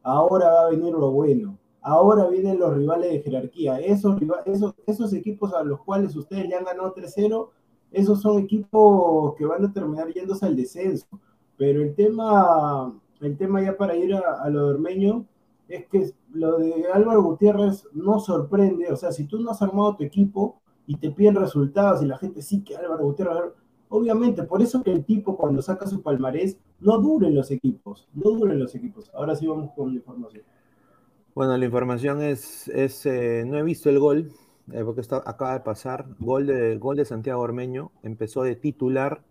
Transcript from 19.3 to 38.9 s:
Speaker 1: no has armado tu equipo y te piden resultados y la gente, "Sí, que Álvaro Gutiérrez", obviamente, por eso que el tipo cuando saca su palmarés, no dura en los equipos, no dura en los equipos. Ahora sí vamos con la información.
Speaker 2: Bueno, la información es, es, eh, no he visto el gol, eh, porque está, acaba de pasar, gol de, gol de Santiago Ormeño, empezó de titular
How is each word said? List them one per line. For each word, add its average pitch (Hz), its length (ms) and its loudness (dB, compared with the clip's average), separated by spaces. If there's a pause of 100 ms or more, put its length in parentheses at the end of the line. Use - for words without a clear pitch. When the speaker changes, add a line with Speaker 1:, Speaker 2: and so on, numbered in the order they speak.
Speaker 1:
no 233 120 -4
has 208 100 -6
armado 202 340 0
tu 151 80 -8
equipo 196 560 -2 (260)
y 147 120 -6
te 156 120 -6
piden 202 260 4
resultados 160 680 2
y - 20 0
la 131 120 -2
gente, 165 240 -10
"Sí, 202 220 -4
que - 120 -14
Álvaro 160 300 -6
Gutiérrez", 170 480 -2 (360)
obviamente, 220 540 0
por 185 180 0
eso 254 220 0
que 190 80 2
el 165 140 0
tipo 202 320 0
cuando 139 240 0
saca 190 260 -6
su 196 140 -6
palmarés, 147 580 -2 (200)
no 214 200 4
dura 285 280 2
en 147 80 2
los 139 140 0
equipos, - 640 -4
no 196 180 0
dura 214 220 0
en 139 60 0
los 127 160 -6
equipos. 113 380 -14
Ahora 151 220 -4
sí 156 120 -6
vamos 151 280 -6
con 131 140 -6
la 127 60 -6
información. 117 480 -16 (880)
Speaker 2:
Bueno, 131 240 0
la 127 80 2
información 123 560 -2
es, 143 460 -6
es, 135 380 -4
eh, 120 420 -2
no 143 100 -6
he 151 60 -4
visto 160 260 -2
el 139 100 4
gol, 147 320 2 (400)
eh, 117 120 -6
porque 117 180 -6
está, 135 240 -6
acaba 127 280 -6
de 127 80 -6
pasar, 131 440 -8 (140)
gol 135 260 -2
de, 117 320 0
gol 135 200 -4
de 147 80 0
Santiago 123 360 -6
Ormeño, 127 500 -8 (120)
empezó 110 400 -6
de 123 120 -2
titular 135 760 -4